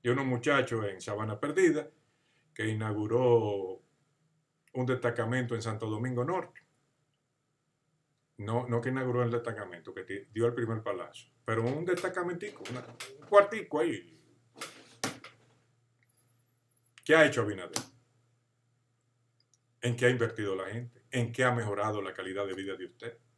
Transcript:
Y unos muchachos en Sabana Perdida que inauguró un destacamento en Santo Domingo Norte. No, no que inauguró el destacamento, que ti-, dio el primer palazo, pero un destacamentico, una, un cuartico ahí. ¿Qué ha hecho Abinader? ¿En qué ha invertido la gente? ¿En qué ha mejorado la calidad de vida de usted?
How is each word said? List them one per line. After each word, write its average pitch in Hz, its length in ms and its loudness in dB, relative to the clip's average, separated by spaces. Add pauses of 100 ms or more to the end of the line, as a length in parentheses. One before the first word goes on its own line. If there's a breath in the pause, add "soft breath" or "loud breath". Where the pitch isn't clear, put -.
Y 120 100 0
unos 135 140 2
muchachos 123 600 2
en 95 140 -6
Sabana 107 400 -4
Perdida 151 500 4 (640)
que 107 140 -2
inauguró 107 1120 2 (920)
un 127 120 0
destacamento 120 720 0
en 104 40 -4
Santo 110 260 -4
Domingo 120 380 -2
Norte. 170 380 -4 (1700)
No, 113 300 -2
no 117 140 0
que 127 80 -4
inauguró 127 340 0
el 117 80 2
destacamento, 104 640 -6
que 95 80 -10
ti-, 98 300 -10
dio 113 140 2
el 120 80 2
primer 113 280 -2
palazo, 92 460 -8 (160)
pero 113 180 0
un 139 220 -2
destacamentico, 175 840 -4
una, 123 140 -10 (360)
un - 80 -20
cuartico 202 520 6
ahí. 143 300 -2 (3000)
¿Qué 151 100 6
ha 156 120 10
hecho 127 160 2
Abinader? 95 360 -4 (2000)
¿En 120 120 0
qué 123 120 2
ha 123 40 8
invertido 110 460 0
la 95 80 -4
gente? 120 460 -10
¿En 120 200 0
qué 127 140 0
ha 123 80 4
mejorado 104 480 -2
la 95 140 -8
calidad 95 320 -4
de 95 80 -6
vida 95 220 -6
de 90 100 -12
usted? 117 320 -14 (200)